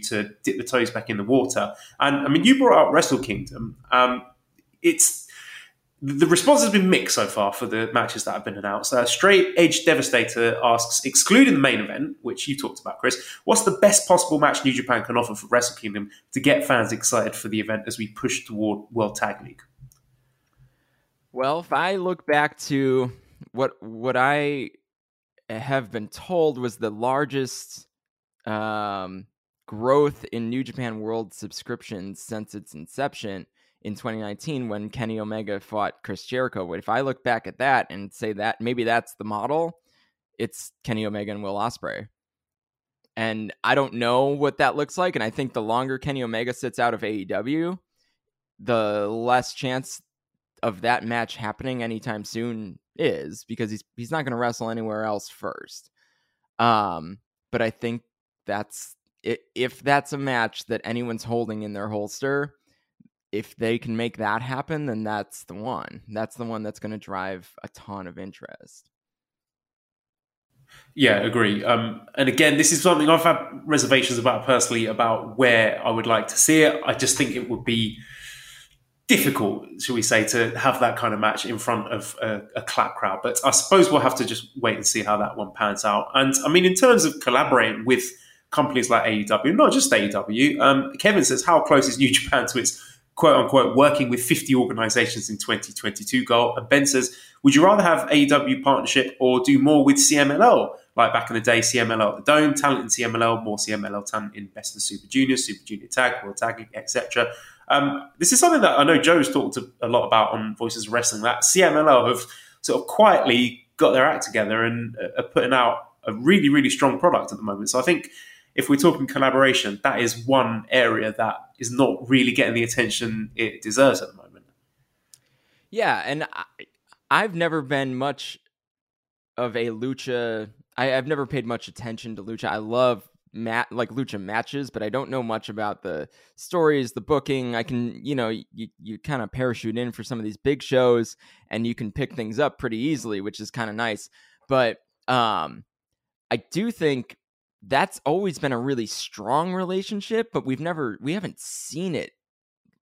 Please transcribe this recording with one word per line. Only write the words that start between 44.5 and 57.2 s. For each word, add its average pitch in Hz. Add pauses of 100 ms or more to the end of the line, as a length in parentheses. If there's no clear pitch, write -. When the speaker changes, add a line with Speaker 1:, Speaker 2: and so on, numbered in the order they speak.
Speaker 2:
that 139
looks 147
like, 180
and 117
I 110
think 131
the 120
longer 127
Kenny 139
Omega 117
sits 123
out 120
of 107
A 107
E 101
W, 143 (800)
the 104
less 123
chance 131 (600)
of 104
that 120
match 117
happening 120
anytime 110
soon 113 (160)
is, 90
because 113
he's, 107 (140)
he's 120
not 156
gonna 127
wrestle 120
anywhere 110
else 104
first. - (680)
Um, 101 (340)